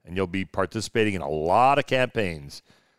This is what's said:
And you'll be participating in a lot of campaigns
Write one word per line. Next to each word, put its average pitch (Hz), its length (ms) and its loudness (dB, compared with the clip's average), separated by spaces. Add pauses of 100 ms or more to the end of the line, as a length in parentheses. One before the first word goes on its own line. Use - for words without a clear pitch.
And 87 120 -8
you'll 95 100 0
be 92 160 -4
participating 104 680 -2
in 90 80 -4
a 71 80 -6
lot 98 500 4
of 135 80 -4
campaigns 98 720 -2 (380)